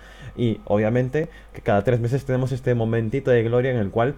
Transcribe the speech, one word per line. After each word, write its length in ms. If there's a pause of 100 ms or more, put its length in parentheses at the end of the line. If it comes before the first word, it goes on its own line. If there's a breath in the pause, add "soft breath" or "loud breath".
(340 loud breath)
Y 300
obviamente 640 (240 loud breath)
que 80
cada 240
tres 160
meses 240
tenemos 280
este 220
momentito 560
de 120
gloria 280
en 60
el 140
cual 280